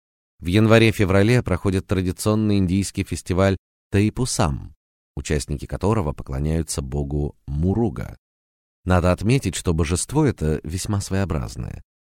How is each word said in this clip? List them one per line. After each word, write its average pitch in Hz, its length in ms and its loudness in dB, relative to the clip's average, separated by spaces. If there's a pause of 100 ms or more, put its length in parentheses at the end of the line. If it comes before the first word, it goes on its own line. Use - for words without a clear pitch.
(400)
В 80 80 -8
январе-феврале 110 960 4
проходит 92 420 -2
традиционный 104 720 0
индийский 95 460 0
фестиваль 92 540 0 (340)
Таипусам, 104 840 0 (400)
участники 73 520 -4
которого 90 460 -2
поклоняются 78 680 -4
богу 71 540 -4 (100)
Муруга. 82 720 -2 (640)
Надо 90 280 4
отметить, 98 440 0
что - 180 -2
божество 87 520 0
это 78 380 0
весьма 98 380 -4
своеобразное. 71 800 -6 (260)